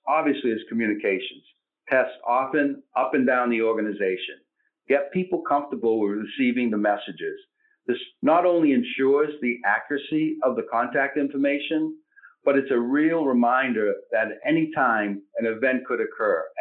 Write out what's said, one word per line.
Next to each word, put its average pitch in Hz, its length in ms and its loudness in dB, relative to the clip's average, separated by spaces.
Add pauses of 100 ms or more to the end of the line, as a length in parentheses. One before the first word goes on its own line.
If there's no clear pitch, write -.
obviously, 143 440 0
is 107 160 -4
communications. 104 760 -2 (460)
Test 127 220 2 (140)
often, 139 560 0 (140)
up 139 180 0
and 127 140 2
down 123 220 2
the 117 120 0
organization. 104 760 -2 (500)
Get 139 240 2
people 180 280 -2
comfortable 117 580 0
with 101 180 0
receiving 120 520 0
the 107 80 0
messages. 90 600 -2 (460)
This 123 120 -2 (240)
not 165 240 4
only 170 260 4
ensures 139 720 2
the 120 240 -2
accuracy 147 760 -2
of 127 140 2
the 113 160 -2
contact 135 460 -2
information, 143 800 -2 (480)
but 139 120 4
it's 135 140 0
a 120 80 2
real 151 460 2
reminder 120 680 2 (180)
that 110 160 0
at 104 180 -10
any 156 280 0
time 107 480 0 (160)
an 113 80 -2
event 123 400 0
could 117 140 -2
occur 104 460 -2 (160)